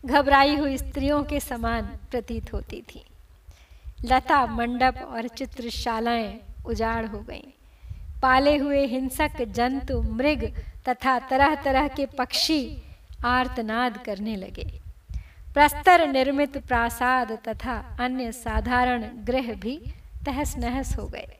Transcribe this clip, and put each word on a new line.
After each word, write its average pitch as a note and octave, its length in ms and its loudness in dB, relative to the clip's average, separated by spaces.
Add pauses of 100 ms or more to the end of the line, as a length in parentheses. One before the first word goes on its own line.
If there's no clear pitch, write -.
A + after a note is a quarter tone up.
घबराई C#4 500 6
हुई C#4 220 0
स्त्रियों C#4+ 460 0
के C#4+ 160 -2
समान A#3 440 -4 (280)
प्रतीत A3+ 420 -6
होती - 280 -8
थीं। - 200 -20 (1040)
लता C4 400 4
मंडप A#3+ 520 0 (140)
और A#3 160 -6
चित्रशालाएं A#3 1080 -4 (280)
उजाड़ A3+ 400 -2
हो G#3 140 -10
गईं। - 320 -16 (720)
पाले C4+ 360 6
हुए C#4 280 2
हिंसक C4 560 -2
जंतु, B3 600 -2
मृग A3+ 520 0 (340)
तथा B3+ 320 2
तरह-तरह C#4 680 2
के C#4 180 -2
पक्षी C4 760 -2 (420)
आर्तनाद B3 720 0
करने G#3+ 380 -6
लगे। - 460 -10 (720)
प्रस्तर D4 540 8
निर्मित C#4 500 2
प्रासाद B3 720 0 (160)
तथा A3+ 520 -8
अन्य B3+ 320 -2
साधारण A#3+ 680 0 (220)
गृह A#3+ 300 0
भी G#3 240 -6 (480)
तहस C#4+ 320 -2
नहस B3 400 -2
हो G#3 100 -6
गए। - 200 -12 (120)